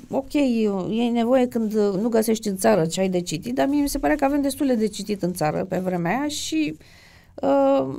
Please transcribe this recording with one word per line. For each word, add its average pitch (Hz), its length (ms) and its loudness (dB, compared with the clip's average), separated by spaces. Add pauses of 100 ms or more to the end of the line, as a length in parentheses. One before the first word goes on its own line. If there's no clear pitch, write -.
(100)
ok, 269 220 -4
e 226 800 0
nevoie 240 360 4
când 226 260 -2
nu 202 340 2
găsești 220 400 0
în 196 80 -4
țară 190 300 4
ce 165 140 -4
ai 190 80 2
de 180 120 0
citit, 180 340 -6
dar 269 120 2
mie 285 160 2
mi 285 60 0
se 285 100 -4
părea 294 180 2
că 294 80 -2
avem 285 180 2
destule 277 320 0
de 220 120 0
citit 202 360 -6
în 180 100 0
țară 185 320 -2
pe 185 140 -4
vremea 180 400 -2
aia 294 100 -2
și, 294 480 -4 (580)
uh, 269 640 2